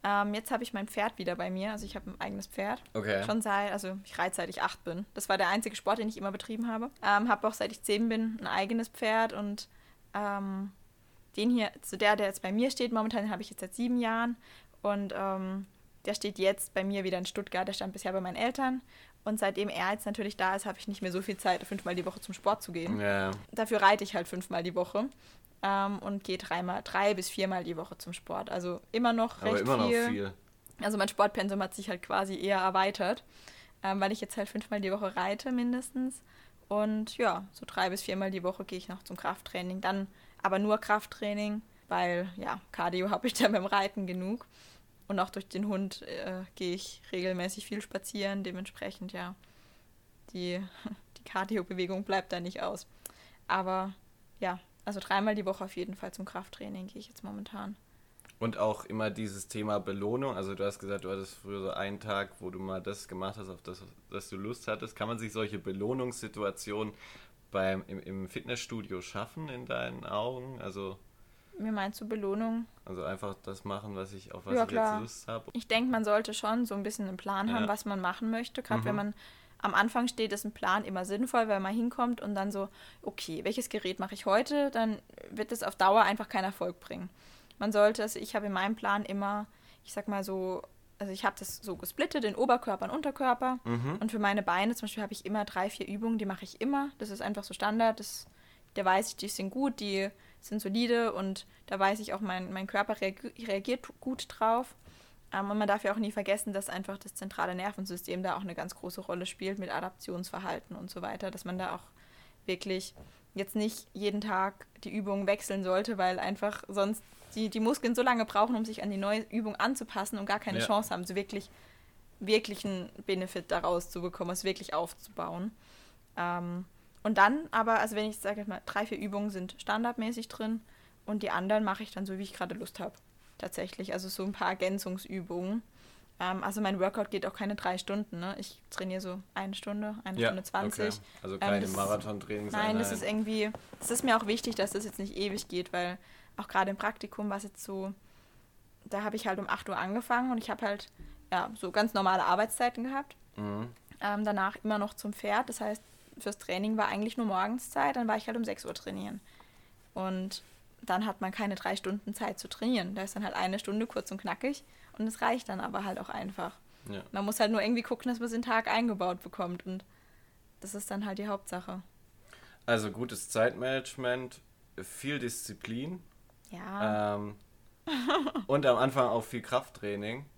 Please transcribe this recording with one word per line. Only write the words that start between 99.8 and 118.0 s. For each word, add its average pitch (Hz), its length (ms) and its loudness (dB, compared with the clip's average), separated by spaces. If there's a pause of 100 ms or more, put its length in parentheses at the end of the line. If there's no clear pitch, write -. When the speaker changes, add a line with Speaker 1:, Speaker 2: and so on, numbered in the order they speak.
Speaker 1:
die 196 280 0 (320)
sind 214 200 -2
solide 233 520 4
und 190 340 -4 (200)
da 196 120 -2
weiß 196 220 6
ich 208 140 -4
auch, 196 60 -4
mein, 185 300 -2
mein 190 160 -4
Körper 208 360 2
reagiert 202 840 -2 (140)
gut 262 280 -4
drauf. 226 460 2 (580)
Ähm, 196 180 -2
und 208 80 2
man 214 100 4
darf 202 160 4
ja 196 80 4
auch 214 60 2
nie 208 140 0
vergessen, 202 420 0
dass 196 160 -2
einfach 196 280 -6
das - 160 -16
zentrale 180 400 -4
Nervensystem 185 680 -4
da 185 140 0
auch 180 40 -4
eine 185 140 -6
ganz - 200 -6
große - 280 -8
Rolle 180 240 -4
spielt 190 320 -4
mit 185 120 -4
Adaptionsverhalten 180 1080 -6
und 185 140 -10
so 180 120 -8
weiter, 190 280 -4
dass 185 140 -12
man 180 140 -4
da 185 160 -2
auch 180 80 -10 (640)
wirklich 190 480 -4 (400)
jetzt 196 200 -4
nicht 220 380 0
jeden 202 280 0
Tag 196 460 0 (160)
die - 80 -8
Übung 202 360 0
wechseln 196 360 2
sollte, 190 360 2
weil 185 200 4
einfach 202 500 -2
sonst 202 340 2 (340)
die, 220 120 2
die 220 120 0
Muskeln 233 340 4
so 247 80 4